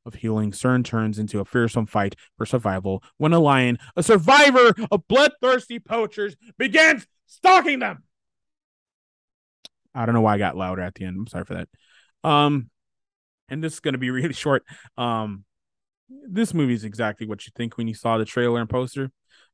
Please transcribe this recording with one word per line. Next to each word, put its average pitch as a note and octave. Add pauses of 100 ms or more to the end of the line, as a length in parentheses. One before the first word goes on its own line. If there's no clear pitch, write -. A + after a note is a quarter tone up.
of A#2
healing G#2+
soon B2+
turns A2
into G#2+
a F#2+
fearsome A#2
fight G2+ (220)
for A2+
survival F#2+ (160)
when D#3
a E3+
lion, C3 (180)
a F3
survivor B3 (180)
of G3
bloodthirsty B3+
poachers, G#3+ (220)
begins D4 (200)
stalking F4
them. G3+ (1900)
I A#2
don't A#2
know A2+
why G#2+
I -
got F#2+
louder F#2
at F2+
the F#2
end. F#2
I'm A2
sorry F2+
for F2+
that. F2+ (600)
Um, D3 (800)
and D#3
this D#3+
is -
gonna C3+
be B2+
<laughs> -
really B2+
short. C#3 (340)
Um, A2 (640)
this A#3
movie C#3
is G#2+
exactly G#2+
what G#2
you -
think A#2
when A#2
you A2
saw A2+
the A2
trailer A#2+
and A2+
poster. B2+ (420)